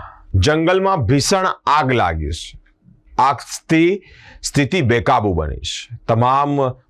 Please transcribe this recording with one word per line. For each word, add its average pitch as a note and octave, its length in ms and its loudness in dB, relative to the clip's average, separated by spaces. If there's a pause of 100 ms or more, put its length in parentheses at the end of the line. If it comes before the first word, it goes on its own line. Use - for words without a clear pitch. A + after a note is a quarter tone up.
(400)
જંગલમાં F3+ 580 2
ભીષણ C#3+ 500 0 (180)
આગ C#3 260 2
લાગી E2+ 380 0
છે. - 300 -12 (580)
આગથી D#3+ 840 0 (400)
સ્થિતિ D3+ 380 0
બેકાબુ A#2 520 2
બની D2+ 220 -4
છે. - 420 -12 (100)
તમામ C3+ 540 2 (280)